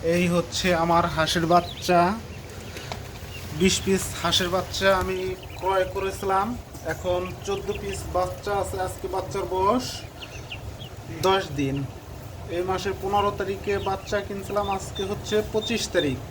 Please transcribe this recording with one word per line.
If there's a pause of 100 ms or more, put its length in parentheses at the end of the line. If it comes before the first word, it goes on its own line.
(140)
এই (100)
হচ্ছে (160)
আমার (120)
হাঁসের
বাচ্চা, (1600)
বিশ
পিস (160)
হাঁসের
বাচ্চা (120)
আমি (400)
ক্রয়
করেছিলাম। (460)
এখন (260)
চোদ্দ (120)
পিস (180)
বাচ্চা (100)
আছে। (100)
আজকে
বাচ্চার
বয়স (1400)
দশ (160)
দিন। (760)
এই
মাসের
পনেরো
তারিখে (140)
বাচ্চা
কিনছিলাম, (100)
আজকে
হচ্ছে (160)
পঁচিশ (120)
তারিখ। (120)